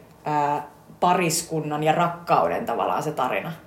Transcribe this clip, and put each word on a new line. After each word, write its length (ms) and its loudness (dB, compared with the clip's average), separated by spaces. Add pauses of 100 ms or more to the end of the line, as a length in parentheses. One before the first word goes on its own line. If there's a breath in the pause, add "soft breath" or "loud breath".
(260)
ää, 420 -2 (320)
pariskunnan 840 0
ja 80 4
rakkauden 760 2
tavallaan 380 -2
se 80 -2
tarina, 400 -4 (160)